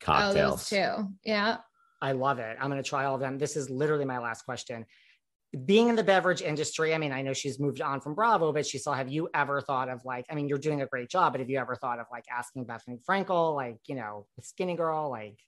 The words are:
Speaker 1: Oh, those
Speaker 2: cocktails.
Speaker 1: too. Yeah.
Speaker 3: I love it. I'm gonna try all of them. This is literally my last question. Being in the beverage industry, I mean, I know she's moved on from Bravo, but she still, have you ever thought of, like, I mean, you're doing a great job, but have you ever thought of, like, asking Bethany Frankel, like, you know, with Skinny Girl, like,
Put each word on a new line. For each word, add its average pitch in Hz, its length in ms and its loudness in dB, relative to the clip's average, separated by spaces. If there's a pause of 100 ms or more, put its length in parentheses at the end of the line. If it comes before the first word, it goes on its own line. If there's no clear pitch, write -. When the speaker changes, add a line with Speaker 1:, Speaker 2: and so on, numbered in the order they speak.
Speaker 1:
Oh, 73 280 6
those 67 320 2
Speaker 2:
cocktails. - 40 -6
Speaker 1:
too. 196 380 0 (160)
Yeah. 214 360 0 (420)
Speaker 3:
I 139 100 2
love 131 280 0
it. 113 200 -8
I'm 135 80 -2
gonna 139 160 -2
try 139 220 -2
all 135 100 2
of 127 60 -4
them. 135 160 -2
This 143 180 -4
is 135 140 -4
literally 147 340 2
my 131 160 -2
last 117 220 -6
question. 117 440 -10 (800)
Being 220 220 8
in 233 80 4
the 208 80 4
beverage 180 380 4
industry, 156 520 0
I 160 40 2
mean, 147 160 -2
I 131 80 -4
know 135 100 -2
she's 131 300 -4
moved 143 180 0
on 139 220 -2
from 147 140 -6
Bravo, 202 360 4
but 143 160 0
she 135 120 -6
still, 147 120 -2
have 131 180 0
you 156 240 -2
ever 139 280 2
thought 131 260 -2
of, 127 160 -8
like, 127 260 -6
I 156 60 -6
mean, 143 140 -2
you're 139 80 0
doing 143 240 -2
a 127 60 -2
great 123 220 -6
job, 175 220 4
but 127 80 -2
have 123 100 -4
you 135 80 0
ever 123 200 -2
thought 120 220 -4
of, 113 120 -10
like, 117 180 -14
asking 123 360 -8
Bethany 120 340 -10 (100)
Frankel, 180 460 2
like, 123 220 -4 (100)
you 143 80 -6
know, 104 300 -8 (100)
with - 100 -16
Skinny 180 300 -4
Girl, 156 340 0
like, 107 280 -8 (100)